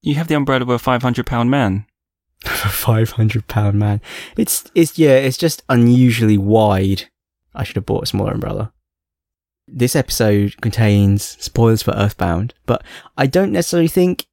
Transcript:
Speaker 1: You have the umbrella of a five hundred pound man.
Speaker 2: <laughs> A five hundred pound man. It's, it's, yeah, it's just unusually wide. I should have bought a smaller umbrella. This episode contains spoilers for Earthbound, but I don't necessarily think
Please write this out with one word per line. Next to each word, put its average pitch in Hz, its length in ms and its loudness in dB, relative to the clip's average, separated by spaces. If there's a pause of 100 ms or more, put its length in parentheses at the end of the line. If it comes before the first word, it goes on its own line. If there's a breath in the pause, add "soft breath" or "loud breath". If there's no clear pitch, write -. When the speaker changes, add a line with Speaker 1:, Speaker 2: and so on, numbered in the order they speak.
Speaker 1:
You 147 140 -2
have 165 120 -4
the 156 80 0
umbrella 135 280 0
of 123 60 -6
a 120 80 2
five 123 240 -2
hundred 123 240 -2
pound 120 240 -2
man. 107 360 0 (300)
Speaker 2:
<laughs> - 300 -20
A - 240 -4
five 110 420 0
hundred 110 360 -2
pound 104 320 0
man. 104 220 0 (360 loud breath)
It's, - 380 -4
it's, 165 240 2
yeah, 143 160 6
it's 135 220 0
just - 320 -4
unusually 120 680 4
wide. 98 720 0 (460)
I - 80 -6
should - 140 -8
have - 100 -6
bought - 160 -2
a - 40 -8
smaller 101 260 -2
umbrella. 107 380 -6 (960)
This 123 280 -2
episode 104 680 0
contains 101 600 2 (200)
spoilers 113 380 2
for - 140 -2
Earthbound, 98 580 -2 (140)
but 120 160 -2 (340 loud breath)
I 139 80 0
don't 180 260 0
necessarily 175 360 0
think 180 460 0